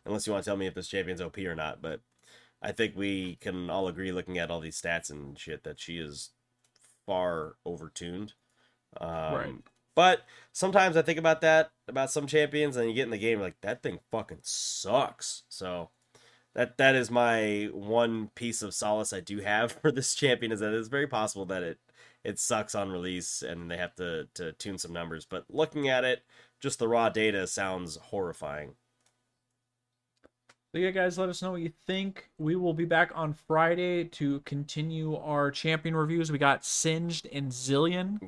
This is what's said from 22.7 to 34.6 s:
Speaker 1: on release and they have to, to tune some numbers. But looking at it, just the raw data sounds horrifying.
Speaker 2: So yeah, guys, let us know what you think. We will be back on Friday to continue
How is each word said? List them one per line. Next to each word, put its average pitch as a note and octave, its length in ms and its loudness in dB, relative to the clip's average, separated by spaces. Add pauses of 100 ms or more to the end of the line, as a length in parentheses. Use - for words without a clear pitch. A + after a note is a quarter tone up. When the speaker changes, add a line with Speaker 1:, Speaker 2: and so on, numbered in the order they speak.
Speaker 1:
on G2+ 160 -2
release F2+ 520 -6
and E2+ 280 -8
they E2+ 60 -6
have F2 200 -6
to, E2 380 -6
to E2 180 -8
tune G2 260 -10
some E2+ 140 -8
numbers. E2 320 -8
But F2+ 240 -10
looking D3 400 -2
at B2+ 160 2
it, B2+ 200 0 (360)
just C#3 180 -6
the A#2 100 2
raw A2+ 200 4
data G#2 380 2
sounds F2+ 500 -4
horrifying. D2+ 760 -8 (2000)
Speaker 2:
So D#3+ 60 -4
yeah, F#3 140 2
guys, F#3 260 0
let F#3 100 2
us F3+ 140 -6
know F#3 80 -2
what F3 120 -4
you D#3+ 100 -4 (120)
think. F#3+ 540 -4
We D#3 160 2
will F3+ 200 2
be E3 100 0
back E3+ 320 6
on D#3 160 0
Friday E3+ 720 2
to C#3 360 0
continue D#3 760 -4